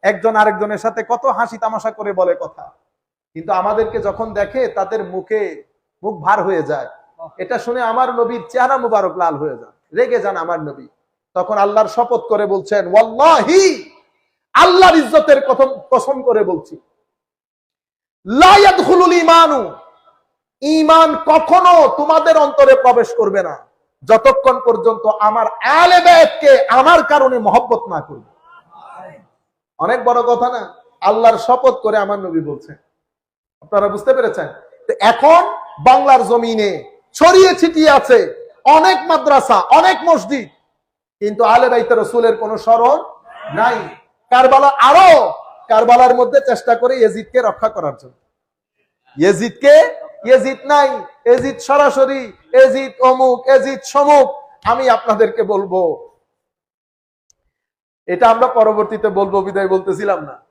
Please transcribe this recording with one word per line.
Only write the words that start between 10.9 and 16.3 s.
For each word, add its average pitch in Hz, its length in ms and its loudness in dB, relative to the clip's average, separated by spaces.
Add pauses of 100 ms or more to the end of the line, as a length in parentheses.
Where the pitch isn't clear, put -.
তখন 185 240 -6
আল্লাহর 208 300 0
শপথ 240 400 -4
করে 208 180 -4
বলছেন, 190 460 -6
"ওয়াল্লাহি", 269 960 2 (640)
আল্লাহর 359 440 4
ইজ্জতের 285 500 2
কসম, 269 340 -2 (100)
কসম 254 320 -2
করে 220 220 -2